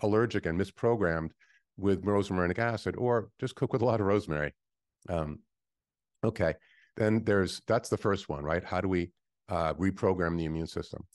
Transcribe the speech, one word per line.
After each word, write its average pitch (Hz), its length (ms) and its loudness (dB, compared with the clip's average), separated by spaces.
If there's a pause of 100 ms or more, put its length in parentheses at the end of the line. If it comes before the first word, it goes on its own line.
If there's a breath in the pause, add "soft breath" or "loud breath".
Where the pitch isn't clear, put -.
allergic 107 440 2
and 85 160 0
misprogrammed 95 680 0 (480 soft breath)
with 95 260 0
rosmarinic 95 540 2
acid, 113 400 -2
or 120 400 0
just 131 160 -6
cook - 180 -2
with 127 80 2
a 117 60 2
lot 113 140 2
of 98 60 2
rosemary. 78 460 0 (560)
Um, 78 300 -2 (840)
okay, 98 300 2 (420 soft breath)
then 110 260 2
there's, 98 460 2
that's 117 200 2
the 107 80 0
first 98 320 -2
one, 71 140 -6
right? 80 220 0
How 90 160 -4
do 92 80 -2
we, 87 240 0 (360)
uh, 82 260 -2
reprogram 90 640 0
the 82 100 -2
immune 80 200 -4
system? - 380 -10 (100)